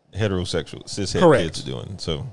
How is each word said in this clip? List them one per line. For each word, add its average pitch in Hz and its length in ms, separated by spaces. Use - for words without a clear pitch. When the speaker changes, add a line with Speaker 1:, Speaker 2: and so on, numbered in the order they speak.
Speaker 1:
heterosexual, 92 720
cishet - 360
Speaker 2:
Correct. 139 240
Speaker 1:
kids - 180
are 65 80
doing. 65 260
So 78 360